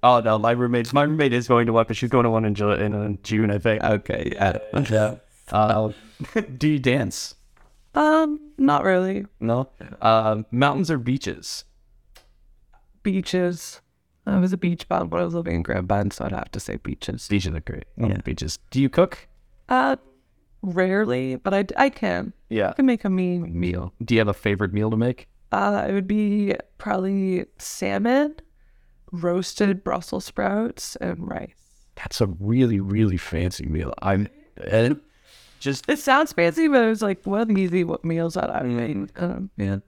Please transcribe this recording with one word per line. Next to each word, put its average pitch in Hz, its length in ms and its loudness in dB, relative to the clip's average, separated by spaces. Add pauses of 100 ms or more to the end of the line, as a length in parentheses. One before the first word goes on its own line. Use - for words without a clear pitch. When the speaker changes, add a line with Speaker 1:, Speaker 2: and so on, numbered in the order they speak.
Speaker 1:
Oh 123 200 8
no, 110 180 2
my 113 120 2
roommate, 120 420 0
my 143 100 4
roommate 151 300 2
is 120 140 0
going 120 200 4
to 117 60 0
one, 113 140 4
but 113 80 -4
she's 120 140 -4
going 120 160 4
to 117 60 4
one 110 140 2
in 104 100 0
Ju-, 104 160 2
in, 104 240 0
uh, 104 140 -4 (120)
June, 107 300 0
I 104 80 0
think. 107 240 0
Speaker 2:
Okay, - 500 0
yeah. 98 240 0 (320)
Speaker 1:
Yeah. 107 260 2 (360)
Uh, 107 400 2 (320)
<laughs> 147 340 -6
do 147 100 0
you 151 120 2
dance? 127 560 -2 (580)
Speaker 2:
Um, 302 460 2 (180)
not - 260 4
really. 190 420 0 (140)
Speaker 1:
No. 117 300 -2 (320)
Um, 110 500 4
mountains 143 400 2
or 151 60 0
beaches? 123 680 -6 (1400)
Speaker 2:
Beaches. 180 760 -2 (460)
I 196 120 2
was 180 140 2
a 180 40 -4
beach 175 320 -2
bum 175 220 0
when 170 100 -2
I 175 40 0
was 170 100 -4
living 165 220 -2
in 85 60 0
Grand 90 240 -2
Bend, 101 260 0
so - 120 -8
I'd 95 60 -4
have - 200 -8
to - 80 -8
say - 180 -8
beaches. - 500 -8
Speaker 1:
Beaches 92 260 0
are 80 60 -4
great. - 260 -10 (120)
I - 40 -4
love 110 100 0
Speaker 2:
Yeah. 98 120 -2
Speaker 1:
beaches. - 340 -6 (140)
Do 135 100 0
you 135 80 2
cook? - 380 0 (420)
Speaker 2:
Uh, 262 280 2 (680)
rarely, 185 720 0
but 196 180 -4
I, 196 120 2 (120)
I 277 120 4
can. 202 440 -4 (160)
Speaker 1:
Yeah. 220 200 0
Speaker 2:
I - 40 -6
can 269 140 2
make 240 180 0
a 202 40 0
mean 180 500 -2
meal. 175 340 -2 (100)
Speaker 1:
Do 113 120 2
you 110 40 6
have 107 80 4
a 101 60 0
favorite 101 400 -2
meal 107 160 0
to 110 80 -2
make? 123 300 -2 (240)
Speaker 2:
Uh, 202 360 2
it 196 60 -2
would 196 140 -2
be 208 480 0 (240)
probably 190 640 -2 (140)
salmon, 240 760 0 (760)
roasted 185 720 -2
Brussels - 420 -4
sprouts, 208 680 -4
and 175 340 -8
rice. - 240 -10 (420)
Speaker 1:
That's - 240 -10
a 117 60 4
really, 104 540 0
really 98 380 2
fancy 87 500 -4
meal. 76 340 -4
I'm, 98 260 0 (400)
and 117 320 2 (600)
just 139 280 -4
Speaker 2:
It 294 120 0
sounds 285 340 2
fancy, 311 340 2
but 269 160 6
it 220 60 4
was, 220 140 -2
like, 196 240 -2
one 202 140 0
of 233 80 0
the 214 120 4
easy 180 220 2
w-, - 200 -4
meals 165 300 -2
that - 160 -2
I've - 140 -4
Speaker 1:
Mm. 120 120 -2
Speaker 2:
made. 120 420 -4
Um, 180 400 -6
Speaker 1:
Yeah. 196 200 -2 (100)